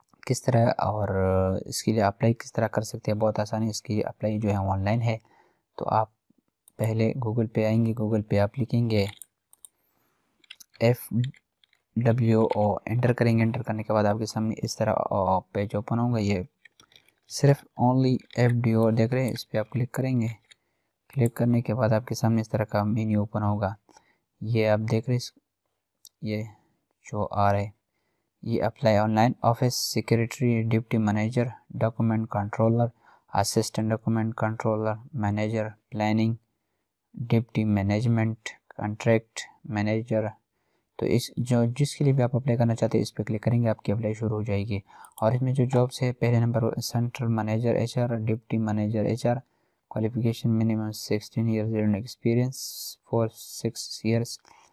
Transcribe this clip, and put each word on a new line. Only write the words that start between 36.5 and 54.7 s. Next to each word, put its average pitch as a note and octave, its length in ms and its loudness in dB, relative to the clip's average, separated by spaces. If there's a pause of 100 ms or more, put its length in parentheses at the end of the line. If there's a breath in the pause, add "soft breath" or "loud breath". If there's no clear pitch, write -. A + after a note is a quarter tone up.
डिप्टी A#2 480 0
मैनेजमेंट, G#2+ 720 2 (400)
कॉन्ट्रैक्ट A2 640 0 (300)
मैनेजर। G#2+ 600 -2 (680)
तो - 80 -2
इस - 320 0
जो A#2+ 280 2
जिसके C#3+ 380 -2
लिए C#3 80 4
भी C3+ 100 2
आप B2 140 0
अप्लाई A#2+ 200 0
करना A#2 180 2
चाहते A2 240 0
हैं, A2+ 40 2
इस - 80 -6
पे - 140 -6
क्लिक A2 180 -4
करेंगे, A#2 260 2
आपकी G#2+ 240 -2
अप्लाई A2 220 -2
शुरू G#2+ 220 -4
हो G#2+ 60 -2
जाएगी। G2+ 400 -2 (400 loud breath)
और A2+ 120 4
इसमें B2+ 200 0
जो C3 120 2
जॉब्स B2 360 0
है, B2+ 100 0
पहले A#2 280 2
नंबर A#2 400 0
सेंट्रल A#2+ 480 -4
मैनेजर A2 480 0
एचआर, A#2+ 400 -2
डिप्टी A2+ 420 -2
मैनेजर G#2+ 480 0
एचआर, A#2+ 360 0 (480)
क्वालिफिकेशन A2+ 600 -2
minimum A2 400 0
sixteen G#2+ 560 -4
years A2 300 0
and G#2+ 200 2
experience B2 680 -2 (500)
for A2+ 220 2
six - 380 -8 (320)
years, A2+ 300 0 (360 soft breath)